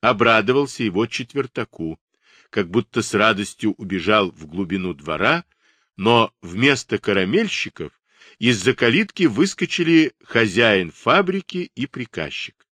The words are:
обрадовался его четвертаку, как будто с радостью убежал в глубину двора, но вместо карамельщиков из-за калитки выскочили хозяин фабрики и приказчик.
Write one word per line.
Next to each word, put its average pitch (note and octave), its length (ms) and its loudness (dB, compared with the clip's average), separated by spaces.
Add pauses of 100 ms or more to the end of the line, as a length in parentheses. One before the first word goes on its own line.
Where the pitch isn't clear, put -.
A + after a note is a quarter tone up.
обрадовался A#2 800 2
его G#2 240 0
четвертаку, A#2+ 920 -8 (480)
как F#2 220 -2
будто A2 320 -2
с - 120 -8
радостью G#2 600 0
убежал F#2+ 560 0
в D#2 160 -20
глубину F2+ 480 -6
двора, E2 500 -2 (520)
но A2+ 440 2
вместо A2 580 -2
карамельщиков G2+ 920 -2 (460)
из-за B2 360 0
калитки E3+ 500 0
выскочили D#3+ 920 2 (100)
хозяин G#2 680 2
фабрики F3+ 840 -2
и C3+ 120 -8
приказчик. - 880 -12